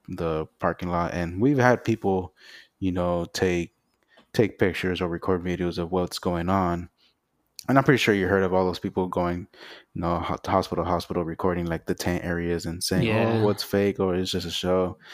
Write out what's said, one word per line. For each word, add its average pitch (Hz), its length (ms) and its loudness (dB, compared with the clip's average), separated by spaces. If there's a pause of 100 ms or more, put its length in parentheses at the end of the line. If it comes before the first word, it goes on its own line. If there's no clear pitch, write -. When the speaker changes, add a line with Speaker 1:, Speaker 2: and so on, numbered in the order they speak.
Speaker 1:
the 82 380 -4 (120)
parking 90 300 -2
lot, 87 240 -2
and 87 280 -4
we've 135 180 2
had 123 260 4
people, 95 500 0 (440)
you 95 120 -2
know, 87 440 0
take, 87 400 0 (580)
take - 260 2
pictures 90 440 0
or 90 60 0
record 85 360 -2
videos 87 340 -2
of 87 140 -4
what's 90 260 0
going 90 300 -2
on. 90 400 0 (800)
And 127 80 4
I'm 135 80 6
pretty 135 140 6
sure 110 160 4
you 95 140 2
heard 98 160 4
of 90 100 2
all 92 100 4
those 90 140 -2
people 95 300 -2
going, 87 380 -4 (460)
you - 80 -6
know, 85 200 0
ho-, - 260 -4
hospital, 90 380 0
hospital, 87 380 -2
recording, 85 440 -2
like, 82 180 -4
the 92 100 -2
tent 90 300 -2
areas 85 400 -2
and 85 180 -8
saying, 95 260 0
Speaker 2:
Yeah. 110 320 2
Speaker 1:
"Oh, 107 40 4
what's 104 180 0
fake 101 380 0
or 95 140 2
it's 92 160 -2
just 87 160 -4
a 82 40 -8
show." 92 460 0 (180)